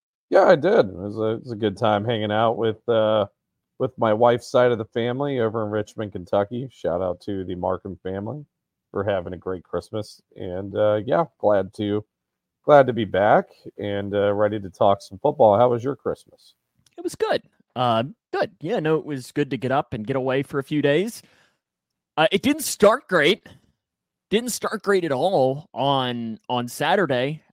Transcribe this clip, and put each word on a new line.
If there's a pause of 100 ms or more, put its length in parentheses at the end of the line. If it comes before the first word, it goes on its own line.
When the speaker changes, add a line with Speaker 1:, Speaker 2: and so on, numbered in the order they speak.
(300)
Speaker 1:
Yeah,
I
did.
It
was
a,
it
was
a
good
time
hanging
out
with,
uh, (540)
with
my
wife's
side
of
the
family
over
in
Richmond,
Kentucky.
Shout
out
to
the
Markham
family (460)
for
having
a
great
Christmas. (140)
And,
uh,
yeah, (140)
glad
to, (580)
glad
to
be
back (340)
and,
uh,
ready
to
talk
some
football.
How
was
your
Christmas? (420)
Speaker 2:
It
was
good. (340)
Uh, (280)
good. (100)
Yeah,
no,
it
was
good
to
get
up
and
get
away
for
a
few
days. (960)
Uh,
it
didn't
start
great. (840)
Didn't
start
great
at
all
on, (120)
on
Saturday (120)